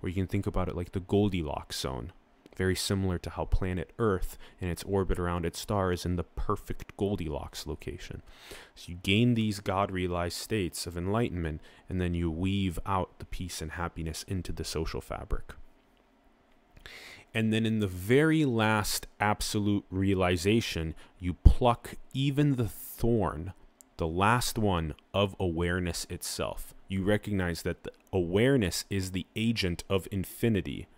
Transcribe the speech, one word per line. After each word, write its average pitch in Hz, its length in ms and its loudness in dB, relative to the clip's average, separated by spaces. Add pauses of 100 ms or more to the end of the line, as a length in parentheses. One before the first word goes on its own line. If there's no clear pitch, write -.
Or 95 80 -4
you 87 60 -4
can 92 120 0
think 101 180 -2
about 92 220 0
it - 80 -6
like 87 160 -6
the 98 80 -4
Goldilocks 90 800 0
zone, 64 320 -6 (440)
very 92 200 2
similar 95 440 0
to - 120 -8
how 80 140 -4
planet 92 520 0
Earth 104 400 0 (220)
in 92 80 -4
its 85 160 -4
orbit 92 340 0
around 87 280 -2
its - 140 -4
star 98 320 0
is 90 140 -2
in 90 120 0
the 85 60 -4
perfect - 760 -6
Goldilocks 78 680 -4
location. - 560 -10 (540)
So - 160 -16
you 87 100 -10
gain 113 320 6
these 107 260 0
God-realized 92 760 0
states - 480 -4
of 87 120 -8
enlightenment, 87 640 -2 (280)
and 92 100 -2
then 87 140 0
you 85 160 0
weave 92 560 0
out 95 340 -4
the - 60 -12
peace - 360 -8
and 78 100 -8
happiness 82 560 -6
into 92 240 -6
the 82 140 -6
social - 360 -4
fabric. - 520 -6 (1800)
And 110 180 2
then 113 140 2
in 110 140 2
the 101 80 2
very 135 580 4
last 110 640 2 (120)
absolute 104 680 2
realization, 92 1040 2 (240)
you 90 160 -4
pluck - 640 4 (180)
even 139 440 2
the 117 100 0
thorn, 98 880 -2 (440)
the 85 100 0
last 101 520 2
one, 87 340 2 (220)
of 98 240 2
awareness 87 720 0
itself. - 640 -6 (120)
You 95 160 -2
recognize 92 600 0
that 85 200 -4
the - 80 -10 (200)
awareness 98 800 4
is 95 200 -2
the 92 140 -4 (100)
agent 104 540 0
of 98 220 0
infinity 90 760 0 (100)